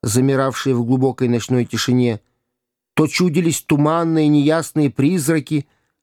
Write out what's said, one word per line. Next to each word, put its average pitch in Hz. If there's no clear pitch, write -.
замиравшие 131
в 120
глубокой 127
ночной 120
тишине, 120
то 156
чудились 170
туманные 160
неясные 151
призраки, 151